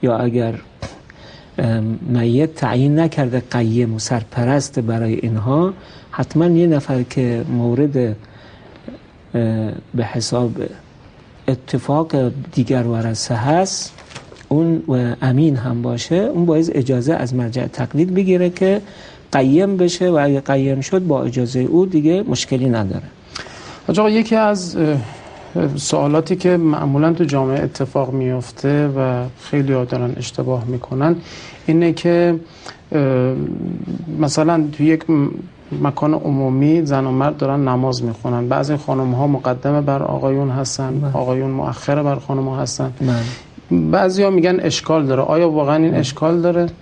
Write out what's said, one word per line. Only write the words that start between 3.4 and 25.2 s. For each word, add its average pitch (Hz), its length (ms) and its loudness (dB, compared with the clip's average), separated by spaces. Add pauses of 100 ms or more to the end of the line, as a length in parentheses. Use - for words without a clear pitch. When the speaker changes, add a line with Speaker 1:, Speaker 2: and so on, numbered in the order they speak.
Speaker 1:
قیم 113 440 0
و 110 40 -6
سرپرست 123 800 -2
برای 113 360 -2
اینها، 123 580 0 (380)
حتماً 156 360 0
یه 175 200 4
نفر 139 360 0
که 120 460 -2
مورد، 123 480 2
اه، 120 180 0 (1800)
به 120 100 0
حساب 120 460 -2 (1000)
اتفاق 139 680 -2 (380)
دیگر 127 340 2
ورثه 113 480 -2
هست، 156 580 0 (560)
اون 160 400 2
و 123 340 0
امین 135 340 4
هم 120 260 -4
باشه، 120 320 -4
اون 180 320 0
باید 165 280 2
اجازه 127 400 0
از 123 200 -4
مرجع 123 320 -2
تقلید 147 480 -2
بگیره 180 360 2
که 190 300 0 (520)
قیم 151 440 4
بشه 180 340 2
و 165 120 4
اگه 143 180 2
قیم 135 400 0
شد 185 260 0
با 139 160 2
اجازهٔ 127 380 -2
او 160 260 4
دیگه 175 360 2
مشکلی 127 460 -2
نداره. 98 360 -2 (840)
Speaker 2:
حاج 175 140 2
آقا، 214 100 4
یکی 220 260 2
از، 208 400 0
اه، 156 200 2 (800)